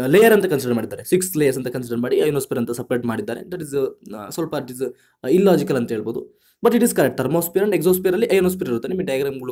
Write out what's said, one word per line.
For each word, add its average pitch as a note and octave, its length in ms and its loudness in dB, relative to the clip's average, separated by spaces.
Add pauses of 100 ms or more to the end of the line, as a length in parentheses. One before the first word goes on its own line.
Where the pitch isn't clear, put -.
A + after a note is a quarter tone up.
ಲೇಯರ್ G#3+ 260 8
ಅಂತ G3 120 4
ಕನ್ಸಿಡರ್ B2 300 0
ಮಾಡಿದ್ದಾರೆ, - 280 -6
ಸಿಕ್ಸ್ F3+ 340 0
ಲೇಯರ್ಸ್ C3+ 200 2
ಅಂತ B2+ 100 -6
ಕನ್ಸಿಡರ್ A#2+ 300 -6
ಮಾಡಿ B2 240 0
ಅಯೋನೋಸ್ಫಿಯರ್ C#3 380 0
ಅಂತ A#2 120 -2
ಸಪರೇಟ್ A#2+ 340 -4
ಮಾಡಿದ್ದಾರೆ. A2+ 360 -4
That F3 180 -12
is, C#3 280 -2 (280)
ಆ, G#2 140 -12
ಸ್ವಲ್ಪ D#3+ 240 -6
it C3+ 160 -6
is B2+ 120 -10 (500)
illogical F3+ 440 4
ಅಂತ A#2+ 160 -2
ಹೇಳ್ಬೋದು. A2+ 480 -6 (260)
But A3+ 100 4
it A3+ 80 4
is - 120 0
correct. C#3+ 220 2
Thermosphere E3 480 0
and F#3+ 140 0
exosphere-ಲ್ಲಿ F#3 480 2
ಅಯೋನೋಸ್ಫಿಯರ್ F#3 420 0
ಇರುತ್ತೆ. A#2 200 -4
ನಿಮಗೆ F#3 160 -4
ಡಯಾಗ್ರಾಮ್ಗಳ C3+ 460 -4